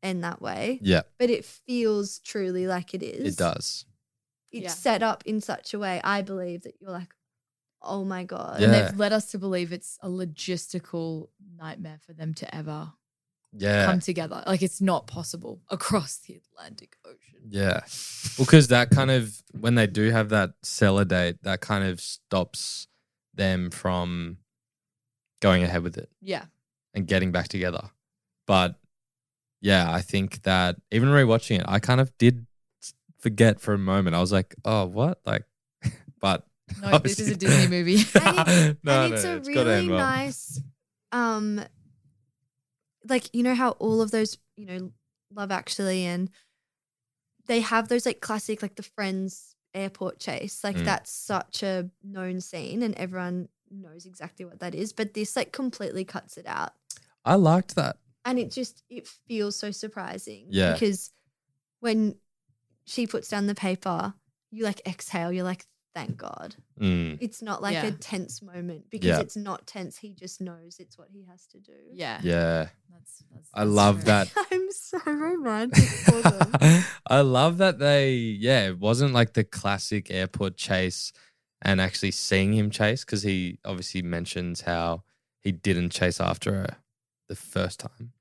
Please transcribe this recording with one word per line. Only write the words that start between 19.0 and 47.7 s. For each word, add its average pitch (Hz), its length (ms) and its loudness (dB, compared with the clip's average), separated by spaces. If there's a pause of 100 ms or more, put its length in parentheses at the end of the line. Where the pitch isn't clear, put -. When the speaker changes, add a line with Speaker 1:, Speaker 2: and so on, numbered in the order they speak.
Speaker 2:
of, 117 400 0
when 117 240 0
they 113 140 6
do 107 220 2
have 110 180 2
that 104 340 2
cellar 101 420 4
date, 87 380 0
that 95 180 -4
kind 101 220 -2
of 92 180 -4
stops - 840 -4 (460)
them 92 400 0
from 87 680 -4 (1000)
going 92 240 6
ahead 87 180 0
with 85 160 -6
it. - 220 -16
Speaker 3:
Yeah. 190 260 -8 (460)
Speaker 2:
And - 160 -6
getting 92 240 2
back 87 160 -2
together. 90 420 -6 (560)
But 92 320 2 (840)
yeah, 92 320 4
I 87 100 0
think - 400 -4
that 90 340 2 (140)
even 117 180 2
rewatching 117 520 4
it, 87 60 -2
I 92 140 2
kind 123 200 2
of 131 180 0
did 120 280 6 (360)
s-, - 100 -18 (260)
forget 110 420 4
for 107 120 -2
a 104 60 2
moment. 95 360 2
I 85 60 2
was 92 120 2
like, 95 220 0 (120)
"Oh, 110 180 2
what?" 110 400 -2
Like, 107 220 -4 (340)
<laughs> - 400 -8
but 95 260 -2 (360)
Speaker 3:
No, 196 160 4
this 196 200 0
is 214 120 0
a 208 40 0
Speaker 2:
obviously - 20 -
Speaker 3:
Disney 175 320 6
movie. 180 280 2 (140)
Speaker 2:
<laughs> - 40 -14
Speaker 1:
And 185 340 6
it, 160 360 6
Speaker 2:
No, 135 200 6
Speaker 1:
and 123 80 2
Speaker 2:
no, 113 40 0
Speaker 1:
it's 104 80 0
a - 120 -2
Speaker 2:
it's - 120 -10
gotta 123 220 2
Speaker 1:
really - 100 6
Speaker 2:
end 92 100 0
well. 92 80 2
Speaker 1:
nice, 262 600 -2 (520)
um, 214 520 -2 (1400)
like, 254 260 0
you 240 80 0
know 254 120 4
how 247 180 2
all 220 280 0
of 220 100 0
those, 220 280 -2 (180)
you 208 100 -18
know, 185 260 -12 (400)
Love 202 180 -8
Actually, 185 540 -2
and 175 260 -4 (1160)
they 233 140 2
have 226 280 0